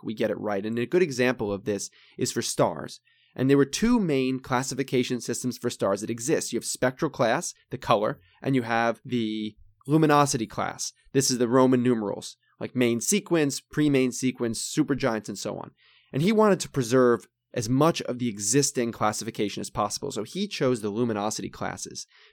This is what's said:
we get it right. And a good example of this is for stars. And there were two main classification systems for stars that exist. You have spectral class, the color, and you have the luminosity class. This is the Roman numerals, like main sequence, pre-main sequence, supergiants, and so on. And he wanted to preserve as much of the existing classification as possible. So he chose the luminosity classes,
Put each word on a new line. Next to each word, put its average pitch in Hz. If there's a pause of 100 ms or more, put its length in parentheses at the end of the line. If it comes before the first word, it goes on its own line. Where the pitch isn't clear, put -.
we 110
get 110
it -
right. 101
And 113
a 120
good 175
example 123
of 98
this 101 (280)
is -
for -
stars. - (340)
And 131
there 143
were 139
two 226
main 135
classification 131
systems 120
for 120
stars 101
that 107
exist. 120
You 117
have -
spectral 131
class, 131 (160)
the 147
color, - (220)
and 135
you 127
have 117
the 107 (300)
luminosity 147
class. - (200)
This 135
is 123
the 123
Roman 127
numerals, 113 (220)
like 117
main 117
sequence, 170
pre-main 139
sequence, 120
supergiants, 123
and 104
so 98
on. - (420)
And 135
he 196
wanted 214
to -
preserve 123 (260)
as 113
much 151
of 123
the 123
existing 117
classification 107
as 98
possible. 104
So 104
he 190
chose 127
the 107
luminosity 107
classes, - (280)